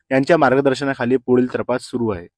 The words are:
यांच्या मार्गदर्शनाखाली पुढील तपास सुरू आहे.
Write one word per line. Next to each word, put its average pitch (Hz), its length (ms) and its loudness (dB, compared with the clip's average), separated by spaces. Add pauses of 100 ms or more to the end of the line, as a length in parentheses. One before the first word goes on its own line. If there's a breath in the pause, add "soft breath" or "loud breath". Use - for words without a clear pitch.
(120)
यांच्या 139 260 2
मार्गदर्शनाखाली 135 800 0
पुढील 123 380 2
तपास 120 260 -4
सुरू 120 280 -6
आहे. 87 180 -6 (100)